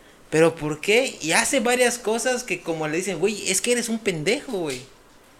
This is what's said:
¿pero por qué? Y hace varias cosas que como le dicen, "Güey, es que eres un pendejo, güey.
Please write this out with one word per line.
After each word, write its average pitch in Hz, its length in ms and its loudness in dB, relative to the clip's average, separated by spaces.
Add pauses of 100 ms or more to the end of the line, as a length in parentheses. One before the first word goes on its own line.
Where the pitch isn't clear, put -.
(300)
¿pero 160 240 6
por 151 260 -4
qué? 233 400 2
Y 156 120 -2
hace 233 280 2
varias 240 380 2
cosas 240 460 -2
que 175 180 -4
como 160 240 -4
le 151 120 -2
dicen, 185 200 -4
"Güey, 196 320 -2
es 190 100 0
que 240 120 0
eres 240 160 -2
un 226 100 -2
pendejo, 202 540 -2
güey. 151 280 -4 (600)